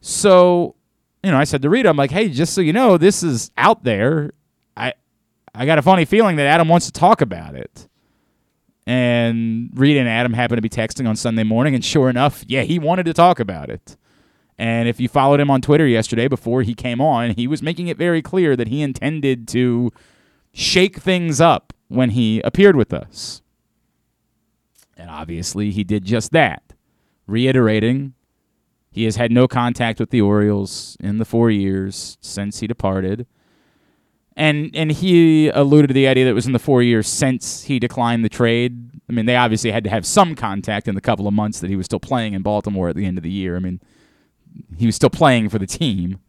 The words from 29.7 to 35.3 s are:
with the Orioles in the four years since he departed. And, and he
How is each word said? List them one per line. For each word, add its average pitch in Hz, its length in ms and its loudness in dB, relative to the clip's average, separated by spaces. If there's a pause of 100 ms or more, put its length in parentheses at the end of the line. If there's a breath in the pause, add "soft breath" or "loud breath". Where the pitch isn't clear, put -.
with 117 120 -4
the 120 100 2
Orioles 101 800 0
in 104 180 -6
the 110 60 -4
four 117 260 2
years 98 720 -4
since 101 400 -10
he 107 60 -8
departed. 98 600 -4 (1120)
And, 151 380 -2
and 156 160 -2
he 160 580 4